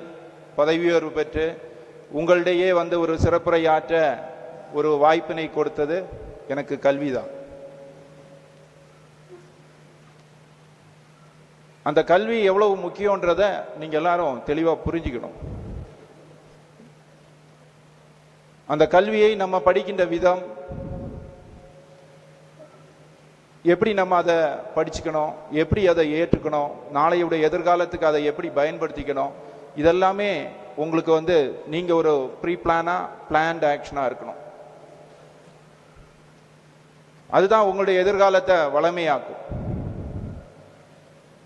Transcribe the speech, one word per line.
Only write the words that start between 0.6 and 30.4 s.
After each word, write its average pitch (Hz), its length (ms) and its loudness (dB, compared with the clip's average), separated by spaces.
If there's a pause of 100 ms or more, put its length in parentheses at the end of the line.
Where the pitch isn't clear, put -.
உயர்வு 165 240 2
பெற்று, 156 600 -4 (460)
உங்களிடையே 175 560 2
வந்து 170 280 2
ஒரு 165 160 0
சிறப்புரை 165 540 2
ஆற்ற 156 540 2 (500)
ஒரு 147 300 2
வாய்ப்பினை 160 500 2
கொடுத்தது 151 500 -2 (440)
எனக்கு 139 340 -6
கல்விதான். 139 580 0 (4000)
அந்த 151 200 2
கல்வி 214 400 2
எவ்வளவு 196 340 4
முக்கியன்றத 180 840 0 (180)
நீங்க 156 180 -4
எல்லாரும் 160 480 0
தெளிவா 156 320 0 (140)
புரிஞ்சுக்கணும். 156 460 -6 (3250)
அந்த 151 200 4
கல்வியை 214 480 4
நம்ம 190 240 0
படிக்கின்ற 185 460 2
விதம், 180 360 2 (3250)
எப்படி 175 300 4
நம்ம 185 220 2
அதை 170 200 4 (400)
படிச்சுக்கணும், 156 580 -2 (180)
எப்படி 160 360 2
அதை 165 340 2
ஏற்றுக்கணும், 151 500 -2 (220)
நாளையுடைய 165 480 2
எதிர்காலத்துக்கு 170 640 0
அதை 151 180 2
எப்படி 160 220 -4
பயன்படுத்திக்கணும், 147 840 -4 (460)
இதெல்லாமே 185 720 2 (280)